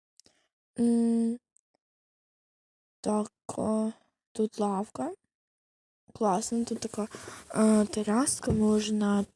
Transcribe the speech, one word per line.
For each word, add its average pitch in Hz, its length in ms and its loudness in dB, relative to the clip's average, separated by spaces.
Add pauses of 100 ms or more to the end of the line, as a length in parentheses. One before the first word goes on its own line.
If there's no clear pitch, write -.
(800)
М, 233 580 2 (1600)
так, 214 300 -2 (260)
о, 220 340 -2 (400)
тут 220 280 -2
лавка. 214 540 -4 (1000)
Класно, 220 520 0
тут 226 140 -6
така, 214 280 -6 (480)
е, 220 300 6
тераска, 214 680 -2
можна, 214 760 2 (100)